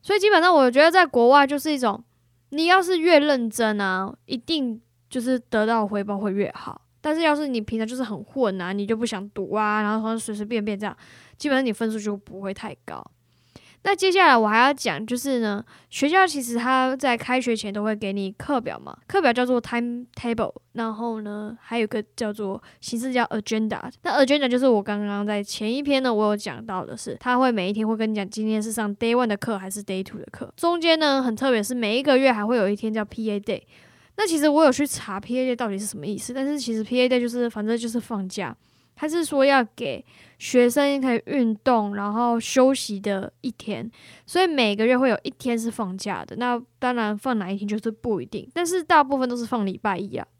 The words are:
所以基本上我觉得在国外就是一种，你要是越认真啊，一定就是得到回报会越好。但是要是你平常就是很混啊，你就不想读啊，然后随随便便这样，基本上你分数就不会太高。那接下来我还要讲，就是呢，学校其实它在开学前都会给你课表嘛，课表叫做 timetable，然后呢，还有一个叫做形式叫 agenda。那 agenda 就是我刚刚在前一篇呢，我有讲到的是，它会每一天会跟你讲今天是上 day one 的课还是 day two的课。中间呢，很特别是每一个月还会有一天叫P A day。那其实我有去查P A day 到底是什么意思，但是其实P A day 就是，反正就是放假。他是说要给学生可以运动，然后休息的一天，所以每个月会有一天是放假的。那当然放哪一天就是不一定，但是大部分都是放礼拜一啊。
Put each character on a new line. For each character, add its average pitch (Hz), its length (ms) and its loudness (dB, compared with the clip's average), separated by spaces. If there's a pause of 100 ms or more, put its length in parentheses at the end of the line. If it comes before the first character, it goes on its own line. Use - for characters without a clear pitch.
所 403 140 0
以 403 40 4
基 403 100 4
本 359 120 6
上 359 120 6
我 262 160 6
觉 262 120 4
得 320 100 8
在 359 140 6
国 240 240 4
外 277 160 8
就 285 120 -2
是 302 140 -2
一 285 60 0
种， 226 260 -2 (460)
你 311 160 -2
要 370 160 6
是 359 160 0
越 320 220 6
认 269 300 2
真 214 300 0
啊， 190 320 -2 (140)
一 262 100 -6
定 254 440 -4 (300)
就 254 120 -6
是 254 180 0
得 214 260 0
到 226 220 2
回 202 160 -2
报 202 140 -4
会 202 140 -2
越 196 240 -2
好。 - 260 -16 (220)
但 311 120 0
是 330 60 0
要 302 140 4
是 294 120 -4
你 247 120 -2
平 220 200 -6
常 220 80 -2
就 247 80 -10
是 254 80 -4
很 208 200 -8
混 208 360 -2
啊， 180 140 -6
你 202 120 -4
就 220 120 -2
不 233 80 -4
想 202 240 -6
读 196 240 -8
啊， 214 300 0
然 214 180 0
后 226 160 -2
随 220 160 -8
随 208 100 -6
便 220 200 -4
便 208 140 -4
这 208 80 -8
样， 196 100 -8 (420)
基 294 120 -4
本 269 60 4
上 269 80 4
你 240 80 0
分 220 200 -2
数 220 80 -6
就 202 180 -4
不 196 240 -16
会 196 100 -6
太 202 320 -12
高。 67 200 -14 (800)
那 392 120 4
接 381 160 2
下 359 160 6
来 254 100 8
我 220 100 4
还 220 120 4
要 269 120 6
讲， 214 360 -4
就 247 100 -4
是 262 220 -2
呢， 214 260 -2 (240)
学 - 180 0
校 370 200 6
其 294 120 -4
实 240 160 -6
它 262 420 0
在 254 200 0
开 254 240 -2
学 240 140 0
前 214 180 -8
都 208 100 -4
会 214 120 0
给 208 180 -4
你 196 200 -4
课 269 280 -2
表 73 180 -8
嘛， 69 160 -16 (120)
课 392 120 0
表 269 140 4
叫 247 100 0
做 247 160 2
timetable， 240 960 -4 (200)
然 226 240 -6
后 226 240 -6
呢， 208 380 -10
还 233 200 -6
有 226 40 2
一 214 40 -2
个 214 160 -4 (120)
叫 214 160 -4
做 208 300 -6 (180)
形 - 200 -8
式 262 120 -4
叫 247 140 2
agenda。 220 560 -4 (220)
那 277 200 4
agenda 277 240 4
就 247 120 2
是 262 80 4
我 214 160 4
刚 208 200 -4
刚 202 220 -4
在 208 180 -2
前 220 300 -6
一 277 80 -4
篇 277 220 0
呢， 247 100 2
我 214 140 2
有 208 100 0
讲 208 260 -10
到 190 220 -6
的 - 100 -12
是， - 240 -12
它 247 200 0
会 262 120 4
每 196 200 -2
一 - 20 -4
天 214 140 -2
会 220 100 -2
跟 220 100 -2
你 220 60 -4
讲 208 160 -4
今 214 160 -6
天 220 160 0
是 220 100 -6
上 208 260 -4
day 233 180 0
one 247 100 2
的 214 100 0
课 214 220 -6
还 190 100 -10
是 196 160 -10
day 190 200 -6
two - 160 -12
的 - 120 -16
课。 - 240 -14
中 339 240 0
间 320 200 4
呢， 277 240 2
很 233 120 -2
特 262 140 0
别 226 140 2
是 247 100 -6
每 233 240 -2
一 277 60 0
个 269 160 6
月 269 120 4
还 208 140 -2
会 240 120 2
有 202 120 2
一 208 60 0
天 220 180 -6
叫 214 100 -2
P 220 280 -6
A 202 80 -2
day。 202 240 -6 (540)
那 415 100 0
其 330 100 0
实 294 100 4
我 302 160 6
有 277 80 8
去 285 140 0
查 202 340 -8
P 247 200 -4
A 254 120 0
day 240 40 -2
到 240 140 -4
底 196 100 -4
是 208 80 -6
什 214 100 -10
么 147 80 -10
意 202 100 -4
思， - 160 -10
但 262 140 -4
是 294 140 -2
其 233 120 -6
实 220 120 -4
P 247 180 0
A 247 80 4
day 247 100 2
就 240 80 0
是， 240 220 -2
反 214 160 -6
正 226 100 0
就 233 140 -4
是 226 100 -2
放 202 300 -6
假。 170 260 -8 (400)
他 311 120 -6
是 320 180 0
说 269 180 2
要 269 200 6 (120)
给 139 280 -6 (340)
学 240 320 4
生 277 320 2
可 254 140 2
以 220 100 -2
运 233 380 0
动， 208 320 2
然 208 180 -4
后 233 260 0
休 262 340 4
息 208 260 -6
的 196 320 -4 (100)
一 254 100 -6
天， 214 380 -10 (360)
所 349 160 0
以 381 40 6
每 247 300 2
个 220 100 0
月 247 120 4
会 262 120 2
有 214 140 0
一 285 60 -6
天 240 280 -4
是 226 140 -4
放 190 260 -6
假 185 260 -8
的。 - 120 -14
那 240 260 -2 (180)
当 247 160 -2
然 214 220 -2
放 247 200 -2
哪 190 140 -4
一 196 60 -4
天 202 100 -6
就 208 140 -2
是 226 100 -4
不 220 300 -4
一 - 40 -8
定， - 280 -10
但 349 120 -2
是 339 180 -2
大 311 200 4
部 269 140 0
分 254 100 0
都 247 80 -4
是 240 100 -6
放 220 200 -2
礼 190 120 -6
拜 196 200 -4
一 185 180 -10
啊。 - 100 -8 (140)